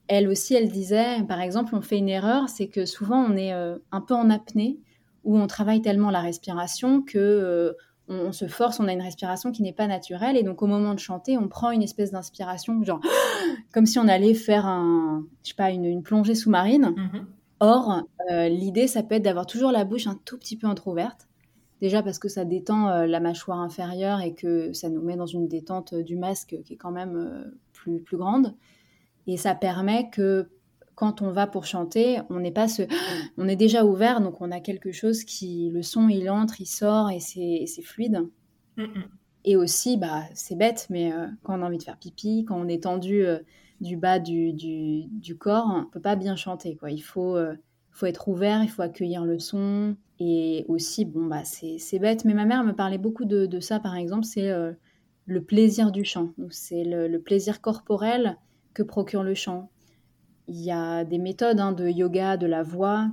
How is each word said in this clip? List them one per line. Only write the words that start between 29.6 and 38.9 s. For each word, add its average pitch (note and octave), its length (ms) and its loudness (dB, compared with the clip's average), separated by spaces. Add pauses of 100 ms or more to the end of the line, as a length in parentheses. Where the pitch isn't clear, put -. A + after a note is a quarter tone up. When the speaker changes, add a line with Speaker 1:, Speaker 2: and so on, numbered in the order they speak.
Speaker 1:
que F#3+ 380 0 (480)
quand G#3+ 240 0
on G3 100 -2
va G3 160 2
pour G3 200 -6
chanter, A3+ 540 0 (100)
on F3+ 100 -4
n'est F3 120 -2
pas A3 160 2
ce, A3 140 -2
<gasps> F4 560 -4
on F#3 100 0
est G3 80 2
déjà A3 280 6
ouvert, G#3+ 360 4
donc F#3+ 200 -2
on F3 100 -6
a F3 100 -8
quelque F#3+ 320 -8
chose A3 320 -2
qui, E3+ 460 -6
le E3+ 120 -4
son, A3 260 4
il F#3+ 200 2
entre, G#3+ 320 0
il F#3 60 -12
sort G#3 440 2
et F3+ 100 -4
c'est, - 200 -10
et E3+ 260 -2
c'est - 160 -12
fluide. G#3+ 420 -2 (540)
Speaker 2:
Mm-mm. G#3+ 260 -8 (400)